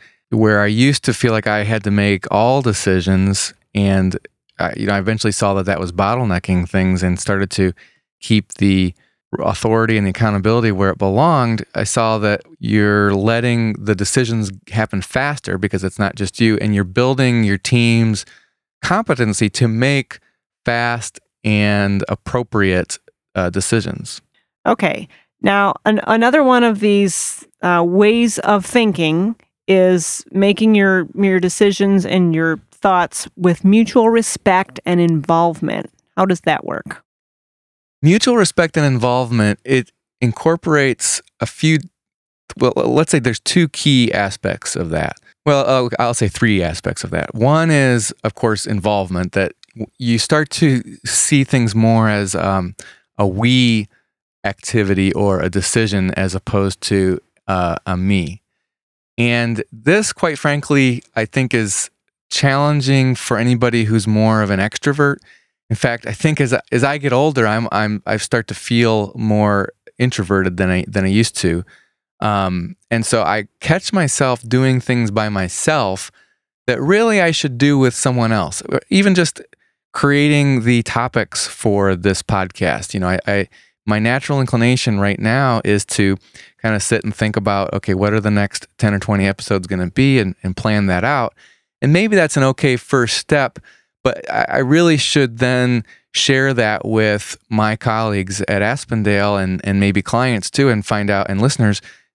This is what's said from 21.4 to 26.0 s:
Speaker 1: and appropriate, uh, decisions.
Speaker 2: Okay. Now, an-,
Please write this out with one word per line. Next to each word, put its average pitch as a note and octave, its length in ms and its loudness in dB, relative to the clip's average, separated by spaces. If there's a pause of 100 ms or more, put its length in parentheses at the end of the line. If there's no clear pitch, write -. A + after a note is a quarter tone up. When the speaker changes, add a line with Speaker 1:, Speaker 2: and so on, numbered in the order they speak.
Speaker 1:
and G#2 640 0
appropriate, G2+ 920 -2 (360)
uh, F#2 140 -2
decisions. - 720 -4 (440)
Speaker 2:
Okay. - 440 -2 (320)
Now, G3+ 320 2 (100)
an-, G#3+ 240 2